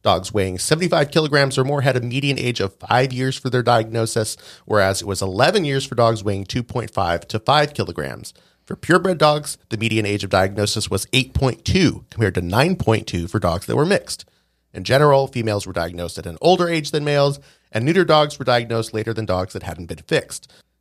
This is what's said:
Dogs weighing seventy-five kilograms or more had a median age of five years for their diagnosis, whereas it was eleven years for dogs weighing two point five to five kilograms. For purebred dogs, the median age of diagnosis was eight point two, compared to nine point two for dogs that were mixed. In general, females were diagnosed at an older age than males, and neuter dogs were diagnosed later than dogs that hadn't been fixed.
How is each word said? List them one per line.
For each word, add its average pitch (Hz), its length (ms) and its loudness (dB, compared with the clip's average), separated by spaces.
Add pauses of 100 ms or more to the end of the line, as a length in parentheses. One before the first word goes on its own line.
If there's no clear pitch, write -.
Dogs 92 320 0
weighing 92 240 0
seventy-five 160 540 0
kilograms 143 460 2
or 131 60 2
more 143 180 0
had 131 140 2
a 123 40 -2
median 135 380 -2
age 123 220 -2
of 98 160 -4
five 127 360 0
years 131 260 -2
for 131 120 -8
their 123 120 2
diagnosis, 113 760 0 (280)
whereas 98 380 2
it 107 40 -10
was 95 160 -4
eleven 139 440 2
years 139 180 -2
for - 100 -10
dogs 113 300 2
weighing 98 200 -4
two 120 180 -4
point - 280 -8
five 87 380 -2
to 110 100 -4
five 147 360 2
kilograms. 71 580 -6 (320)
For - 100 -10
purebred 175 440 2
dogs, 151 400 2 (100)
the 113 80 -6
median 104 300 0
age 101 180 -2
of 90 60 -8
diagnosis 101 600 0
was - 220 -2
eight 131 220 0
point - 320 -2
two, 185 440 2
compared 101 260 0
to 90 60 0
nine 123 340 2
point 110 300 0
two 110 220 -4
for 110 100 -2
dogs 87 280 -2
that 117 100 -2
were 143 100 2
mixed. - 380 -2 (480)
In 92 120 -10
general, 139 440 4
females 107 380 -2
were 92 80 -10
diagnosed 87 420 -6
at 85 100 -10
an 85 140 -10
older 180 300 4
age 156 200 -4
than 147 140 -2
males, 143 340 2 (320)
and 110 140 -2
neuter 170 220 4
dogs 151 320 4
were 135 80 -10
diagnosed 117 480 0
later 110 180 -4
than 107 140 -6
dogs 92 260 -2
that 104 100 -8
hadn't 85 240 -10
been 82 120 -10
fixed. - 520 -6 (300)